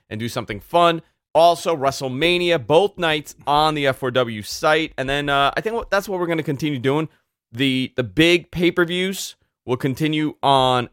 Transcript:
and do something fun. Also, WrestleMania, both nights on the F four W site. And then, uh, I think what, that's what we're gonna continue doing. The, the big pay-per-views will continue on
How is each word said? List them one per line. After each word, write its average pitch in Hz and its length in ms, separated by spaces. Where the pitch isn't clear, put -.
and 107 100
do 113 120
something 107 300
fun. 170 420
Also, 170 420
WrestleMania, 143 880
both 175 300
nights 156 400
on 151 280
the 143 140
F 131 100
four 127 120
W 120 300
site. 156 560
And 131 120
then, 143 200
uh, 139 280
I - 40
think 220 160
what, 226 140
that's 196 180
what 190 100
we're 175 80
gonna 165 160
continue 147 360
doing. 139 300
The, 131 440
the 127 60
big 156 480
pay-per-views 180 880
will 120 140
continue 151 640
on 127 500